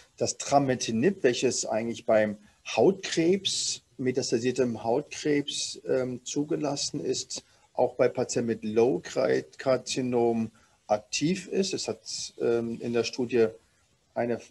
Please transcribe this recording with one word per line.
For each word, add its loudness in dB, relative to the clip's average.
das -2
Trametinib, 2
welches 0
eigentlich -4
beim 4
Hautkrebs, 2
metastasiertem 0
Hautkrebs, -2
ähm, -2
zugelassen -4
ist, -6
auch 0
bei 4
Patienten -2
mit -4
Low-Grade-Karzinom 0
aktiv 0
ist. 0
Es -6
hat, -8
ähm, 0
in -4
der 0
Studie 2
eine, -2